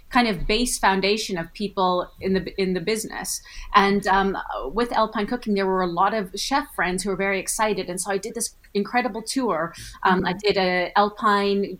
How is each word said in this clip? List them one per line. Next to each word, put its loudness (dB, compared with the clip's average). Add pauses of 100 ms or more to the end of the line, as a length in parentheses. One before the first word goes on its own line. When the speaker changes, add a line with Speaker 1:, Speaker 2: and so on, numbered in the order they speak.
Speaker 1:
kind 4
of -2
base 0
foundation 2
of -6
people 0 (100)
in 0
the, -2
in 0
the -2
business. -4 (360)
And, 4
um, 4 (380)
with -2
Alpine 0
Cooking, -4
there 0
were 2
a 2
lot 2
of -4
chef -2 (100)
friends -2
who -2
were -2
very 0
excited. -2
And -6
so -6
I 0
did -8
this -6 (180)
incredible -2
tour. -2 (300)
Um, 4
I 0
Speaker 2:
Mm-hmm. -6
Speaker 1:
did 2
a 2
Alpine 2